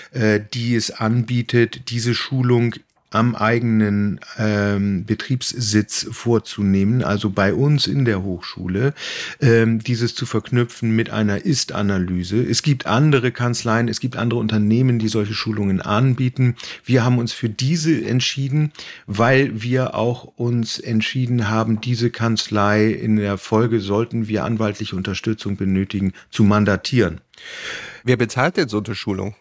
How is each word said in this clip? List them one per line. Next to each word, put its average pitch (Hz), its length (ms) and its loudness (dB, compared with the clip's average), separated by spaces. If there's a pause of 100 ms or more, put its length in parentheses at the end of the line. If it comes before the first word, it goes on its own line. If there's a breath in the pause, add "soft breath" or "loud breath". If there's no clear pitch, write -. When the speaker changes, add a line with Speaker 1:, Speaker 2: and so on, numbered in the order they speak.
(120)
Speaker 1:
äh, 110 280 2 (140)
die 120 200 -2
es 113 160 0
anbietet, 117 1000 0
diese 117 240 -2
Schulung 123 640 0 (340)
am 113 240 2
eigenen, 107 840 2 (160)
ähm, 101 720 0
Betriebssitz 107 1040 -2
vorzunehmen, 107 920 0
also 101 280 0
bei 98 240 2
uns 143 320 2
in 139 180 0
der 104 180 0
Hochschule, 92 680 -4 (480 loud breath)
ähm, 113 380 6
dieses 117 360 -2
zu 123 120 -6
verknüpfen 117 680 -2
mit 110 140 0
einer 107 360 -2
Ist-Analyse. 95 960 0
Es - 200 -2
gibt 143 240 0
andere 127 460 4
Kanzleien, 120 560 0
es 110 120 -4
gibt 123 160 -4
andere 117 240 0
Unternehmen, 110 580 2
die 110 100 0
solche 107 240 -2
Schulungen 104 480 -2
anbieten. 123 760 0 (280 loud breath)
Wir 123 180 2
haben 123 160 2
uns 117 140 -2
für - 160 -4
diese 151 560 0
entschieden, 135 680 0 (340 loud breath)
weil 117 560 2
wir 127 320 -2
auch 120 300 -2
uns 120 540 -4
entschieden 117 680 -2
haben, 110 320 0
diese 120 300 0
Kanzlei 107 800 2
in 110 260 0
der 101 220 0
Folge, 110 420 2
sollten 107 480 -2
wir 104 160 -2
anwaltliche 104 520 -4
Unterstützung 101 600 -4
benötigen, 95 560 -2 (180 loud breath)
zu - 140 2
mandatieren. 101 800 2 (800 loud breath)
Speaker 2:
Wer 123 140 2
bezahlt 127 400 0
denn 156 100 0
so 104 160 -2
eine 107 100 -6
Schulung? 98 460 -6